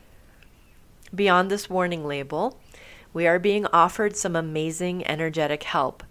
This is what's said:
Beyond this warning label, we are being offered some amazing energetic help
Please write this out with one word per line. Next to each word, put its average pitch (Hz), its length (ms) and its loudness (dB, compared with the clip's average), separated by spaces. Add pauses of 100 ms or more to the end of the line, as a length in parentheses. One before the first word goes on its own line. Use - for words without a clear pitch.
(1160)
Beyond 190 360 4
this 202 200 -4
warning 175 340 -2
label, 147 560 -4 (520)
we 165 160 2
are 170 100 4
being 202 280 2
offered 202 500 4
some 180 180 -4
amazing 165 720 -4
energetic 156 560 -2
help - 480 -2